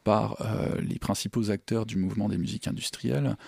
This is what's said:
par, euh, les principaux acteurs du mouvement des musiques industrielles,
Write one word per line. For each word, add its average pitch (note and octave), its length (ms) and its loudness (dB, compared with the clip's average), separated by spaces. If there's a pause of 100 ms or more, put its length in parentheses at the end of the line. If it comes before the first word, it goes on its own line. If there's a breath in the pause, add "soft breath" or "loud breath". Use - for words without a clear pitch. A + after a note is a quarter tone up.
par, G#2+ 380 4
euh, - 400 0
les - 180 -2
principaux G#2 540 0
acteurs A2 340 0
du - 100 -6
mouvement F#2+ 320 0
des G2 100 0
musiques - 280 -2
industrielles, B2 680 0 (120)